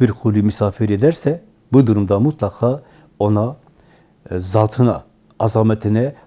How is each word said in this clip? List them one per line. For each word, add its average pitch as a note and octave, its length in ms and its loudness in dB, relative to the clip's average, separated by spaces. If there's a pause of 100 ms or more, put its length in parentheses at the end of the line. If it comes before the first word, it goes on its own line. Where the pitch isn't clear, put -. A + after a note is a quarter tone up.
bir A#2 120 4
kulü G#2+ 300 0
misafir G#2 460 -2
ederse D3 540 -2 (300)
bu B2+ 140 6
durumda G2+ 340 0
mutlaka C3 640 -2 (360)
ona, G#2 380 -2 (760)
e, F#2 80 -6
zatına, G#2+ 680 0 (340)
azametine A2 760 0 (120)